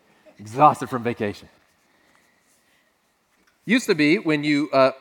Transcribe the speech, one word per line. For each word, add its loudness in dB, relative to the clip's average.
Exhausted 0
from -6
vacation." -6
Used -2
to 0
be 2
when -2
you, -2
uh, 4